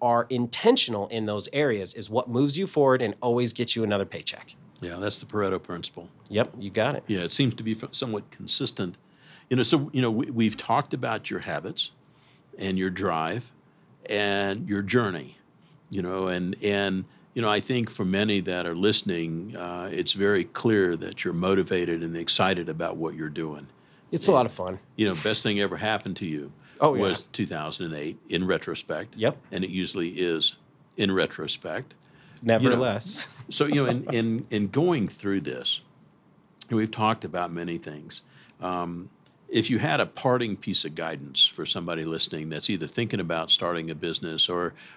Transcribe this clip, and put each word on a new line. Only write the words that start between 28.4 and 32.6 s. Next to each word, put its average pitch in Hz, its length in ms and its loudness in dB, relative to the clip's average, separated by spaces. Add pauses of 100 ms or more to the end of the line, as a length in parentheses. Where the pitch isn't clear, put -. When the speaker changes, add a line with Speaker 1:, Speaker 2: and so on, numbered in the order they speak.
Speaker 2:
retrospect. 85 720 -4
Speaker 1:
Yep. 113 220 0 (120)
Speaker 2:
And 95 140 -4
it 92 60 -4
usually 90 400 -2
is 85 460 0 (420)
in 101 120 2
retrospect. 87 840 -2 (480)
Speaker 1:
Nevertheless. 117 760 4